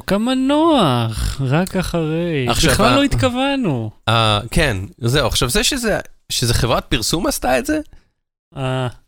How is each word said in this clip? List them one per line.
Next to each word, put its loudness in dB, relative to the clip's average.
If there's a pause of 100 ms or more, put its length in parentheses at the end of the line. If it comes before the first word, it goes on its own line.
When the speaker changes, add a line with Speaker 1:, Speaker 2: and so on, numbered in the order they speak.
Speaker 1:
כמה 0
נוח, 2
רק 0
אחרי. -2
Speaker 2:
עכשיו, 2
Speaker 1:
בכלל 4
Speaker 2:
ה-, 4
Speaker 1:
לא 4
התכוונו. 0 (180)
Speaker 2:
אה, 4 (100)
כן, 2 (220)
זהו, 0
עכשיו 0
זה 0
שזה, -2 (340)
שזה 0
חברת 0
פרסום -2
עשתה 0
את -4
זה, 0 (800)
Speaker 1:
אה, -4 (200)